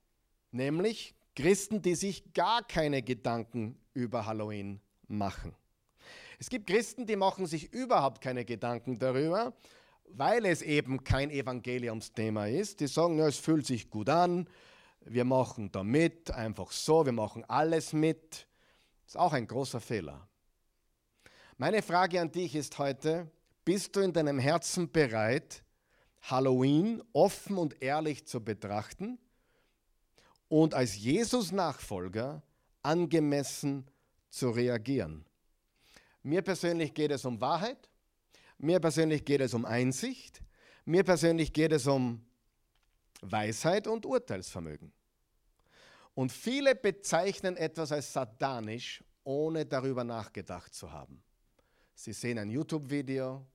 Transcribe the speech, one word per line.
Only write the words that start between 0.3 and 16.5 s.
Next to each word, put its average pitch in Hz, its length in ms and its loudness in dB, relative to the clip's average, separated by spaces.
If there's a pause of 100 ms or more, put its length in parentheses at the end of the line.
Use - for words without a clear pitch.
nämlich 160 640 -2 (180)
Christen, 196 480 2
die 175 140 2
sich - 360 -6
gar 208 300 2
keine 147 400 0
Gedanken 117 760 -4 (160)
über 120 340 -4
Halloween 107 540 -6 (280)
machen. 98 440 -4 (880)
Es - 100 -14
gibt 247 200 -6
Christen, 233 380 0
die 214 100 -2
machen 190 300 0
sich 151 260 -6
überhaupt 220 480 2
keine 127 240 -4
Gedanken 120 560 -4
darüber, 160 520 0 (520)
weil 180 400 2
es 170 180 2
eben 147 400 0
kein 139 280 2
Evangeliumsthema 117 1160 -2
ist. 165 320 -2
Die 147 80 0
sagen, 165 320 2
„Ja, 156 80 4
es 139 120 0
fühlt 156 280 2
sich 120 240 -4
gut 107 200 -2
an, 175 380 4 (520)
wir 120 240 0
machen 123 480 0
da 95 100 -4
mit, 151 480 2
einfach 110 400 -6